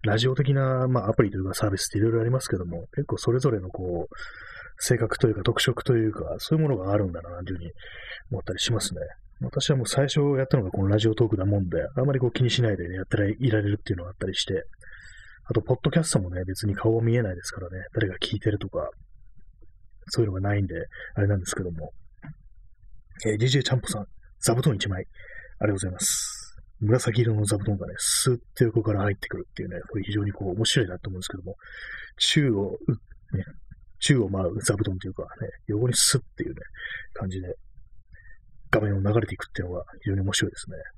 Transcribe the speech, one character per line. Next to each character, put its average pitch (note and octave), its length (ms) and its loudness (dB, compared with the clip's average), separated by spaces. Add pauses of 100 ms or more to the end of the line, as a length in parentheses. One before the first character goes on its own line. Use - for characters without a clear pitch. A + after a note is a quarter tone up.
ラ G#2 160 4
ジ B2 80 4
オ C3 80 2
的 C#3 180 4
な、 C3 340 4
ま B2 180 2
あ、 G#2+ 40 2
ア A2+ 40 2
プ B2 100 8
リ G2 80 4
と F#2+ 60 -4
い - 20 -2
う F#2 60 0
か F#2+ 100 -4
サ G#2 140 0
ー - 20 2
ビ F#2+ 80 0
ス - 80 -4
っ - 60 -6
て G#2 40 0
色 A2 120 4
々 A2+ 120 2
あ - 20 2
り A#2 60 2
ま B2+ 120 2
す - 60 -8
け G2 100 0
ど F2+ 80 -4
も、 E2+ 280 -6
結 C#3+ 120 -2
構 - 120 -2
そ - 140 2
れ B2+ 80 4
ぞ C3+ 100 2
れ A2 100 2
の F#2 100 -6
こ F2 380 -4
う、 - 80 -16 (640)
性 A#2+ 200 4
格 A2 200 0
と - 100 4
い A2 40 4
う G2 40 0
か G2 60 -4
特 - 200 2
色 - 220 0
と B2 140 4
い A2 80 4
う G#2+ 60 2
か、 E2 260 -6
そ - 180 0
う D#3 40 4
い D#3 40 4
う D3+ 40 2
も C3 80 2
の - 20 -4
が G2 140 -2
あ G#2 60 4
る G2+ 80 4
ん F2+ 60 -2
だ E2+ 120 -6
な、 E2+ 80 -12
な F2 100 -10
ん F#2 40 -8
て F#2+ 80 -6
い - 20 -2
う - 20 -6
ふ - 40 -8
う - 20 -10
に E2 80 -8 (580)
思 G2+ 120 -4
っ - 20 -12
た F#2+ 100 -4
り F2+ 60 -6
し - 120 0
ま G#2+ 100 2
す - 120 -4
ね。 E2 60 -6 (420)
私 C3 300 0
は C#3 60 6
も B2 60 2
う - 40 -2
最 C#3 180 2
初 C#3+ 140 2 (180)
や C3 60 2
っ C3 40 -2
た C#3 100 4
の A2 60 2
が F#2 60 -2
こ G2 140 0
の F#2+ 60 4
ラ G#2 80 6
ジ A2 120 6
オ A2 60 4
ト A#2 100 6
ー G#2 40 0
ク G#2+ 80 2
な F#2+ 80 0
も G2+ 140 4
ん F2+ 100 0
で、 D#2+ 80 0 (200)
あ B2+ 60 2
ま C#3 100 4
り C3 60 2
こ B2 80 4
う A#2 40 2
気 - 120 2
に A#2 80 4
し B2+ 100 2
な A2 100 6
い F#2+ 60 0
で F2 100 -4
ね、 F2+ 80 -4
や F#2+ 60 -4
っ F#2+ 40 -4
て - 120 0
ら-、 G2+ 100 4
い A2+ 220 2
ら G#2+ 120 4
れ G2+ 80 2
る G2+ 100 2
っ - 40 -12
て G#2+ 100 0
い - 20 4
う - 20 -4
の F2 60 -6
が F#2 80 -8
あ - 20 -14
っ - 40 -14
た F#2+ 100 -4
り F#2 80 -4
し - 100 0
て、 F#2+ 180 -2 (840)
あ - 80 -4
と、 A2 80 4
ポ - 120 2
ッ A#2+ 100 4
ド D3 80 4
キ E3+ 80 6
ャ D#3+ 40 2
ス - 80 -2
ト A2+ 80 4
も F2+ 100 -2
ね、 F2+ 160 -4
別 F#2+ 220 -4
に G2 80 2
顔 A2+ 200 4
は A2+ 60 2
見 A#2 140 4
え B2 60 4
な G2 100 -2
い F2+ 40 -4
で F2+ 80 -12
す - 80 -8
か - 100 -10
ら - 80 -10
ね、 F#2 140 -8 (100)
誰 G#2 140 2
が F#2 80 -4
聞 - 220 -2
い - 20 -4
て A2 100 2
る G#2 100 0
と F#2+ 100 -6
か、 - 200 -4 (1160)
そ - 140 0
う A2 40 4
い - 20 0
う G2 40 -2
の F#2+ 40 -4
が G2 140 0
な G2+ 60 4
い G2+ 80 2
ん F#2 40 0
で、 F2 80 -6 (400)
あ G#2 60 0
れ G2+ 60 4
な G2+ 80 4
ん F#2+ 40 0
で F2 80 -6
す - 80 -4
け F#2 80 -4
ど F2 80 -4
も。 D#2+ 200 -8 (1300)
え G#2+ 60 2
ー、 G#2 60 0
デ A2+ 80 4
ィ - 20 4
ー - 0 -
ジ C3 120 4
ェ - 20 4
ー - 40 -2
ち - 60 0
ゃ C3 40 4
ん A#2+ 60 2
ぽ - 60 -8
さ G#2+ 120 -4
ん、 G2+ 60 -8 (340)
座 A#2 160 4
布 B2 60 2
団 C3+ 140 4
一 G2+ 120 -2
枚、 F#2+ 140 -2
あ - 0 -
り - 60 -8 (520)
が G#2 80 2
と G2+ 40 4
う - 20 2
ご G2 60 -2
ざ F#2+ 100 -2
い - 20 -4
ま F2+ 80 -8
す。 - 580 -4 (220)
紫 A2+ 420 2
色 A2+ 140 4
の G#2+ 80 2
座 G2+ 140 2
布 G2 80 -4
団 G2+ 120 2
が - 100 -6
ね、 - 100 -10
ス - 340 2
ッ A#2+ 60 2 (180)
と - 100 6
横 A2 180 2
か G#2+ 100 2
ら G2 80 2
入 G2+ 120 2
っ - 40 -4
て - 100 -10
く - 100 -6
る - 120 -8
っ - 40 -20
て F#2+ 100 -8
い - 20 -4
う F#2 40 -8
ね、 F2+ 100 -8 (100)
こ G#2+ 80 -6
れ F#2+ 60 -2
非 G#2 100 -4
常 G#2 100 0
に G2+ 80 0
こ G2 140 -6
う F#2+ 60 -2
面 G#2 140 0
白 A#2+ 200 4
い - 20 -8
な F2+ 120 -8
と - 100 -8
思 F#2 80 -8
う - 0 -
ん F2+ 40 -8
で - 20 -10
す - 60 -10
け - 80 -8
ど F2+ 60 -12
も、 F#2+ 120 -10 (640)
宙 C#3+ 320 4
を、 G2 260 0 (100)
う-、 C#3+ 40 2 (460)
ね、 F#2+ 60 -2 (560)
宙 C3+ 200 4
を G2 100 2
舞 F#2+ 220 0
う G#2 100 -4
座 G#2 140 0
布 G#2 80 0
団 F#2 160 -2
と F#2 80 -8
い - 20 -6
う - 40 -10
か - 100 -8
ね、 - 260 -8 (180)
横 G#2+ 200 2
に B2+ 80 2
ス - 220 4
ッ - 20 4
っ - 40 -2 (140)
て - 60 -4
い - 40 -4
う - 60 -6
ね、 - 80 -12 (520)
感 G2 140 -4
じ F#2 140 -4
で、 F2 140 -6 (1160)
画 A2 100 4
面 G2+ 160 2
を - 20 0
流 G#2+ 220 4
れ G#2 40 0
て - 80 -8
い - 40 -8
く - 120 -10
っ - 40 -18
て - 80 -4
い F2+ 40 -2
う F2+ 40 -6
の F2+ 60 -4
が - 100 -6 (180)
非 G2+ 60 -2
常 G2 60 0
に F#2+ 60 2
面 G2 120 0
白 - 160 2
い - 20 -6
で - 60 -16
す - 120 -12
ね。 - 80 -10 (200)